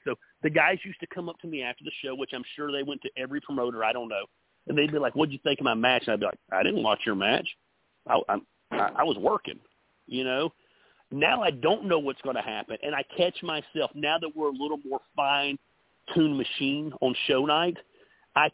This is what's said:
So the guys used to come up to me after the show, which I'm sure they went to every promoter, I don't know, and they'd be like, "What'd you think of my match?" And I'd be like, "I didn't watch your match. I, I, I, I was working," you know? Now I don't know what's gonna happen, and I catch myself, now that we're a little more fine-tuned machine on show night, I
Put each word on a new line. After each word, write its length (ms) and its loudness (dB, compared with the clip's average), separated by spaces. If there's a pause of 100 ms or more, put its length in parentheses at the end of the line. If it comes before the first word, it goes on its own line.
So 100 -2 (280)
the 80 4
guys 340 4
used 160 -14
to 60 -12
come 220 -8
up 120 -12
to 60 -14
me 160 -8
after 220 -8
the 80 -10 (100)
show, 120 -6
which 200 -6
I'm 100 -8 (120)
sure 140 -6
they 120 -4
went 200 -6
to 140 -6
every 240 -6
promoter, 440 -2
I 80 4
don't 160 -2
know, 160 -4 (420)
and 100 0
they'd 160 4
be 60 0
like, 160 0
"What'd 180 2
you 120 -10
think 160 2
of 40 -2
my 100 4
match?" 320 4
And 80 2
I'd 60 0
be 60 0
like, 120 -2 (140)
"I 100 4
didn't 200 2
watch 240 2
your 80 2
match. 340 2 (580)
I, 220 4
I, 80 2 (360)
I, 260 0
I 60 4
was 140 0
working," 420 0 (460)
you 180 -4
know? 280 0 (580)
Now 320 2
I 80 4
don't 360 0
know 140 4
what's 220 -4
gonna 200 -4
happen, 400 -6
and 120 -4
I 80 -2 (140)
catch 260 0
myself, 520 -4
now 240 0
that 180 -6
we're 120 0
a 40 -2
little 340 -6
more 140 -4 (160)
fine-tuned 1200 0
machine 640 -2
on 140 2 (140)
show 180 2
night, 300 2 (600)
I 180 4